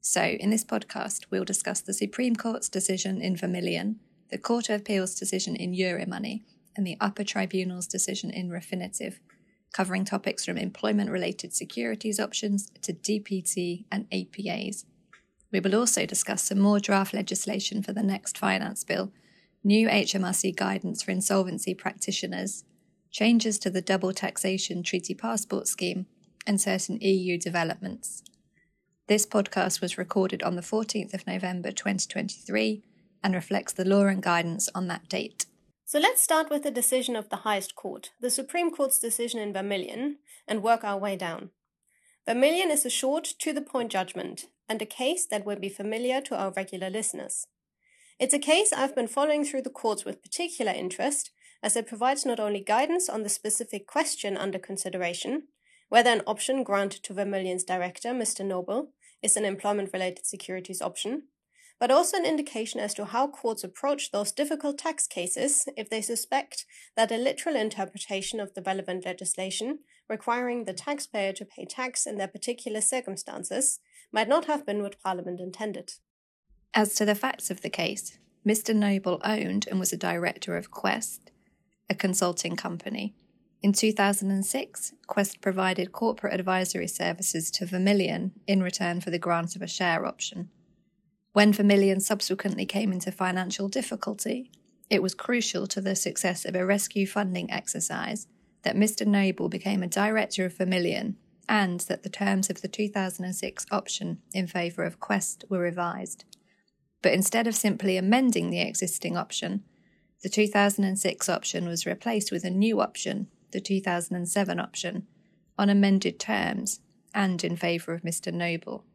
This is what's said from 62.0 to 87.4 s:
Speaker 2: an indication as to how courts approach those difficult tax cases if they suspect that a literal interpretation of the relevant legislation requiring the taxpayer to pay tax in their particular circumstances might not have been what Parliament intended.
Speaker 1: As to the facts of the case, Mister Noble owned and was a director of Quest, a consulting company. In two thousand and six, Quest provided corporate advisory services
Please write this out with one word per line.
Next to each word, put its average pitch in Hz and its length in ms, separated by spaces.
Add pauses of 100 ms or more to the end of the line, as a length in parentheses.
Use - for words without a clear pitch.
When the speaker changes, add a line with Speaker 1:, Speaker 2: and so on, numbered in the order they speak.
Speaker 2:
an 349 80
indication 294 540
as 208 160
to 208 100
how 233 220
courts 233 380
approach 277 480
those 202 180
difficult 294 480
tax 320 300
cases - 560 (120)
if 214 140
they 220 100
suspect 233 640 (300)
that 226 160
a 233 60
literal 277 400
interpretation 208 840
of 202 160
the 196 80
relevant 190 420
legislation 190 760 (280)
requiring 240 580
the 190 60
taxpayer 208 600
to 190 120
pay - 200
tax 254 420
in 214 100
their 196 120
particular 220 520
circumstances - 1000 (320)
might 214 160
not 320 160
have 294 200
been 208 180
what 202 200
Parliament 180 380
intended. 185 540 (800)
Speaker 1:
As 214 220
to 214 100
the 208 120
facts - 340
of 180 120
the - 80
case, - 480 (260)
Mister 214 280
Noble 196 520
owned 202 440
and 190 120
was 185 120
a 180 40
director 175 600
of 190 140
Quest, - 640 (580)
a 190 60
consulting 180 580
company. 170 640 (440)
In 202 120
two 220 180
thousand 196 400
and 196 160
six, - 480 (140)
Quest - 320
provided 185 500
corporate - 420
advisory 185 540
services 170 640